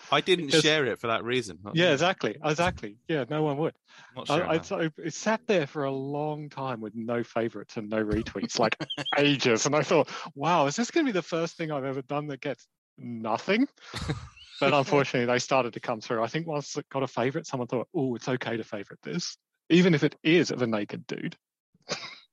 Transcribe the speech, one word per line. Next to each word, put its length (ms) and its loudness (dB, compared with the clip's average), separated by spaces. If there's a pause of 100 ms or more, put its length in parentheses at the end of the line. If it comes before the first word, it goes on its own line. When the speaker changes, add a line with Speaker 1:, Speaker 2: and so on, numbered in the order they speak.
(100)
Speaker 1:
I 120 2
didn't 240 2
Speaker 2:
Because 160 4
Speaker 1:
share 240 4
it 120 -2
for 100 -4
that 140 0
reason. 400 -2
Not 140 -6
Speaker 2:
Yeah, 120 4
Speaker 1:
you. 40 6
Speaker 2:
exactly, 500 0
exactly. 540 -2 (100)
Yeah, 220 -2
no 140 -2
one 160 0
would. 160 -2 (420)
Speaker 1:
Not 140 -6
Speaker 2:
I, 60 4
Speaker 1:
sharing 140 0
Speaker 2:
I, 60 2
Speaker 1:
that. 100 -2
Speaker 2:
so 300 -4
it 180 -10
sat 320 -2
there 200 2
for 180 -6
a 80 -2
long 560 -4
time 320 -8
with 160 -8
no 260 -2
favorites 540 -4
and 140 -8
no 120 0
retweets, 560 -2
like, 180 2 (200)
Speaker 1:
<laughs> 220 -2
Speaker 2:
ages. 480 4
And 100 2
I 60 4
thought, 260 4 (260)
"Wow, 320 4
is 100 0
this 140 -2
gonna 160 2
be 60 0
the 100 2
first 360 -4
thing 120 -4
I've 140 -4
ever 180 -4
done 260 -4
that 120 -8
gets 260 -8 (300)
nothing?" 720 0 (240)
Speaker 1:
<laughs> 160 -8 (520)
Speaker 2:
But 140 4
unfortunately, 500 4
they 140 2
started 340 0
to 80 -10
come 220 -4
through. 200 -2
I 40 0
think 200 -4
once 300 -6
it 140 -8
got 120 -2
a 40 -2
favorite, 400 -2
someone 200 -4
thought, 280 -4
"Oh, 200 0
it's 140 -8
okay 300 -2
to 60 -4
favorite 380 -12
this, 360 -6 (320)
even 240 8
if 100 2
it 180 2
is 280 4
of 100 -4
a 60 0
naked 400 -4
dude." 300 -8 (520)
<laughs> 80 -6 (360)